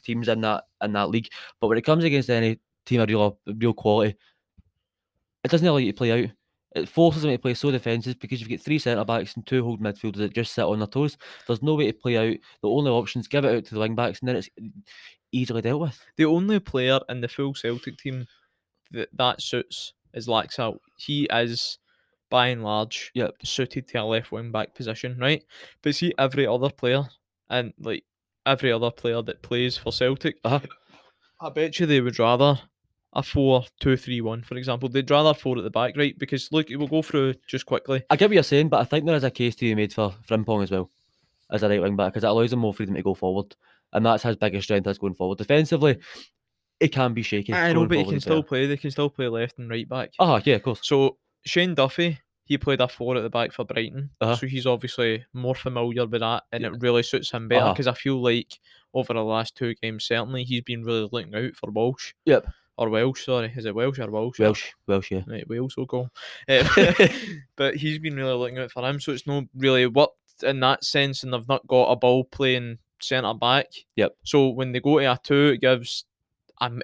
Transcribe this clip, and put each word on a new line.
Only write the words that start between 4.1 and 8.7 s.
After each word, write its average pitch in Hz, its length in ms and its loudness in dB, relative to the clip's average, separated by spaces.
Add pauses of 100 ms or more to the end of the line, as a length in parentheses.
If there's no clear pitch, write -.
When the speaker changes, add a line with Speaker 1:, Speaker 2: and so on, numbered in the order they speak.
Speaker 1:
it 135 80 -4
doesn't 170 160 4
allow 147 100 4
you 117 140 2
to - 60 -14
play 120 260 2
out. 113 60 -4 (460)
It - 140 -4
forces 160 320 4
them 151 100 0
to 120 60 0
play 123 160 -2
so 143 160 -2
defensive 120 500 -2
because 123 200 -8
you've 113 100 -12
got 120 120 -6
three 151 180 -2